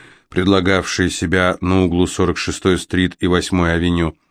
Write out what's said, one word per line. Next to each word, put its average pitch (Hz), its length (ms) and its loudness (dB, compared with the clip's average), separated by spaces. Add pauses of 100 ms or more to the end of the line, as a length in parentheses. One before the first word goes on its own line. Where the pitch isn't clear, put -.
(300)
предлагавшие 92 800 0
себя 90 520 0
на 92 220 2
углу 87 240 2
сорок 87 300 -2
шестой 90 400 -2
стрит 90 420 -2
и 95 80 0
восьмой 87 460 0
авеню. 85 440 0 (140)